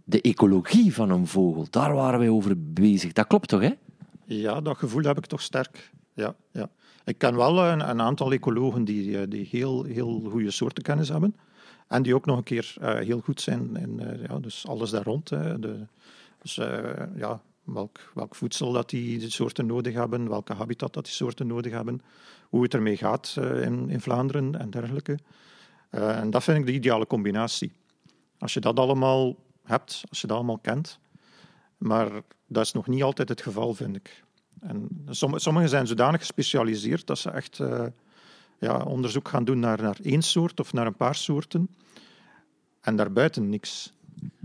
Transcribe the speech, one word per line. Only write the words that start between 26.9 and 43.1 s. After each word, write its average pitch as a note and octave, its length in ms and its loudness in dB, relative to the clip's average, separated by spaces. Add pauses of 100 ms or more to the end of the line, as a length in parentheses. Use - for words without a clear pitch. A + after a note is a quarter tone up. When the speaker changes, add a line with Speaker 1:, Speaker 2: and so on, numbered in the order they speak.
Speaker 2:
combinatie. G#2+ 640 -2 (640)
Als - 160 -6
je B2+ 60 -2
dat A#2 180 2
allemaal C3 580 4 (260)
hebt, - 460 -4
als - 120 -10
je - 60 -6
dat G#2+ 100 0
allemaal A#2+ 220 -2
kent. C3+ 400 -4 (800)
Maar A2 320 0 (360)
dat A2 180 0
is - 80 -4
nog A2 140 -6
niet C3 160 0
altijd C3+ 260 0
het A#2 120 -6
geval, A2+ 340 -4
vind G2 220 -8
ik. - 280 -20 (360)
En A2+ 280 -8 (200)
somm-, C#3 300 -2
sommigen D#3+ 300 4
zijn C3 180 2
zodanig B2 340 2
gespecialiseerd A2+ 880 -2
dat - 120 -4
ze - 120 -6
echt, - 300 -10
eh, A#2+ 260 -2 (720)
ja, B2 200 0
onderzoek B2+ 500 -2
gaan B2 160 0
doen B2+ 140 2
naar, A2 240 2
naar G#2 200 -2
één D3+ 200 2
soort E3+ 380 0
of - 120 -4
naar A#2 140 2
een A2 100 -4
paar C3 180 2
soorten. E3 540 0 (1120)
En A2+ 160 0
daarbuiten G#2+ 520 2